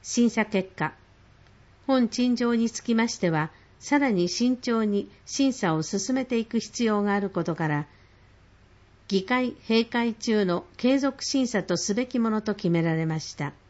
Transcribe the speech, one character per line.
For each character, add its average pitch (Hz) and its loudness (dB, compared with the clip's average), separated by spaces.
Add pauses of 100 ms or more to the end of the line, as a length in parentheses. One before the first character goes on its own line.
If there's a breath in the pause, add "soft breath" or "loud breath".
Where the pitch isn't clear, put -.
審 240 2
査 220 0
結 190 -2
果、 156 -4 (880)
本 254 4
陳 247 0
情 233 0
に 226 0
つ - -12
き 233 0
ま 226 2
し 226 -6
て 180 0
は、 160 -2 (260 soft breath)
さ - 2
ら 277 2
に 175 2
慎 247 0
重 226 0
に 202 0 (180 loud breath)
審 269 0
査 170 0
を 156 0
進 202 -2
め 262 -2
て 240 0
い 226 -2
く 233 -2
必 - -4
要 214 2
が 202 2
あ 202 2
る 196 -2
こ 175 -2
と 160 -2
か 160 -2
ら、 147 0 (1200 soft breath)
議 190 0
会 247 -2 (120)
閉 226 4
会 233 -2
中 214 2
の 175 0 (120)
継 262 2
続 269 -2
審 262 0
査 208 0
と 175 -2
す 202 -4
べ 247 -2
き 254 -4
も 226 2
の 214 0
と 214 -4
決 185 -2
め 170 2
ら 160 0
れ 160 -2
ま 160 -2
し - -12
た。 147 -6 (160)